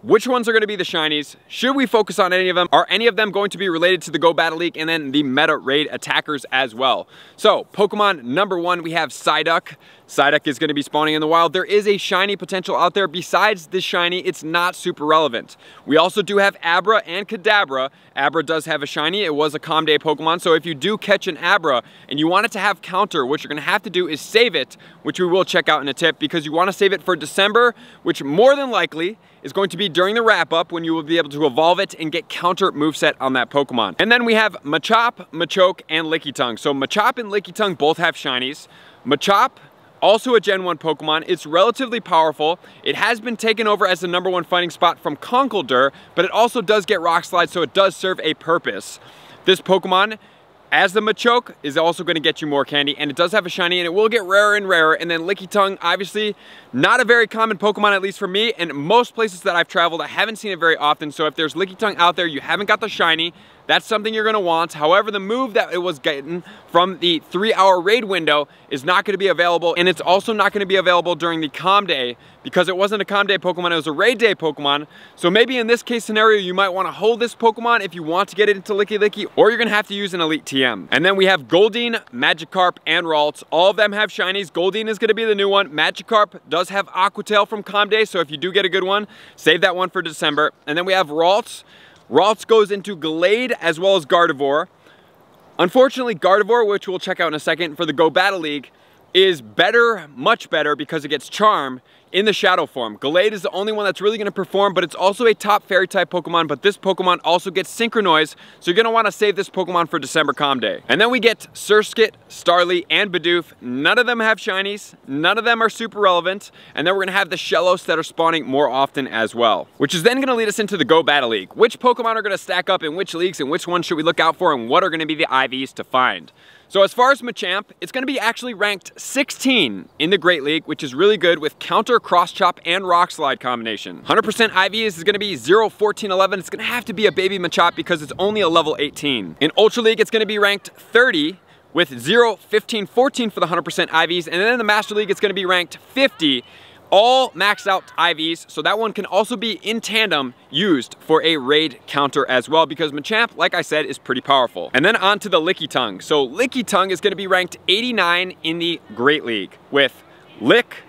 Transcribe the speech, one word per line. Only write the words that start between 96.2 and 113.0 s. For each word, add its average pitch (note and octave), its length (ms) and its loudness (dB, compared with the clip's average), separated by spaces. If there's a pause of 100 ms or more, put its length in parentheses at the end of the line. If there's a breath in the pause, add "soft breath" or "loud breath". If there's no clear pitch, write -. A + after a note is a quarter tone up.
which G3+ 220 -2
we'll F#3 100 -4
check F#3 220 -6
out E3+ 80 2
in D3+ 60 -4
a D3+ 60 -4
second, E3 360 -2
for E3+ 100 -2
the D#3 60 -4
Go D#3+ 180 4
Battle F#3 300 0
League, D3 320 -8 (420 soft breath)
is F3+ 260 4
better, F#3 720 2
much F3+ 360 -2
better, D3+ 240 0
because D3 300 -6
it D3+ 40 -10
gets C#3+ 200 -6
Charm D#3 520 0 (320 soft breath)
in F#3 120 0
the G#3+ 80 2
Shadow F#3 340 2
form. A2+ 300 -8
Gallade F3+ 360 0
is G3 100 -10
the G3 80 -4
only G3+ 220 -4
one G#3 120 -4
that's F#3+ 160 -2
really G#3 180 0
gonna G3+ 120 -6
perform, G3 420 0
but F3+ 120 0
it's D#3 100 -10
also G3+ 320 0
a G#3+ 80 6
top G#3 300 0
Fairy F#3 240 0
type F3+ 220 0
Pokemon, E3+ 380 0
but C#3+ 140 -6
this G3+ 140 2
Pokemon F#3 480 0
also F3 260 0
gets F3 200 -6
Synchronoise, F3+ 640 0 (240 loud breath)
so E3+ 100 -4
you're F3 60 2
gonna A#3 140 2
wanna A3 220 2
save G#3 240 0
this F#3+ 140 -6
Pokemon F3 380 -2
for E3+ 100 -4
December C#3+ 340 0
Calm C#3 280 -2
Day. G#2+ 280 -4
And C#3+ 120 4
then A#3 100 4
we B3+ 80 2
get A3 360 0
Surskit, G#3+ 560 2 (180)
Starly, F3 640 2
and F#3 220 0